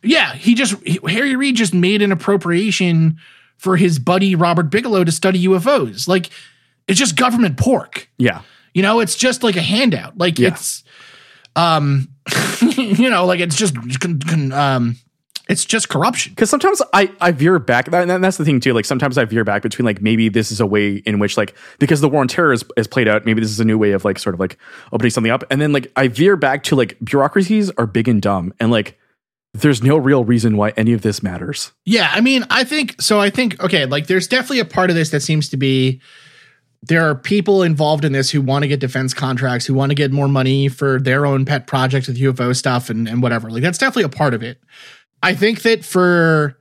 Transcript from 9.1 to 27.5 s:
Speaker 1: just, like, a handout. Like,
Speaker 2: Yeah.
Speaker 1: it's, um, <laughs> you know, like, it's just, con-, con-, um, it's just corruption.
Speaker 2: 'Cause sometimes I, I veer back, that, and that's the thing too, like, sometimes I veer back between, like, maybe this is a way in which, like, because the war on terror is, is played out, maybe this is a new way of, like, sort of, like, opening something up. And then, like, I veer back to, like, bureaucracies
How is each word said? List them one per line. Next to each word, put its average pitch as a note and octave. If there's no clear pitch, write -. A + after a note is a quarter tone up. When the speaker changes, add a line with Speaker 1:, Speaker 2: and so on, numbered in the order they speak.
Speaker 1:
just, B3
like, G#3
a E3+
handout. F#3+
Like, E3+
Speaker 2:
Yeah. B2
Speaker 1:
it's, -
um, C#3+
<laughs> -
you A#3
know, F#3
like, F3+
it's F3
just, F#3
con-, E3+
con-, D3+
um, C3
it's -
just -
corruption. -
Speaker 2:
'Cause A3
sometimes F#4+
I, G3
I F3+
veer E3
back, B2+
that, F3
and F#3
that's F#3
the D#3
thing C#3
too, C3
like, A2
sometimes C3
I B2
veer A2+
back G2+
between, A#2
like, G#2
maybe A2+
this A2
is G#2+
a A2+
way G2+
in G#2
which, G#2
like, G#2
because C#3+
the D3+
war C#3+
on B2+
terror D#3+
is, A#2
is G#2+
played A#2
out, G#2+
maybe A2+
this A2
is G#2
a A#2
new A2
way G#2
of, G2
like, G2
sort G2+
of, E2+
like, F#2+
opening A#2
something A2+
up. B2+
And C3+
then, D3
like, C3+
I C3+
veer E3
back C#3+
to, -
like, A#2
bureaucracies F#3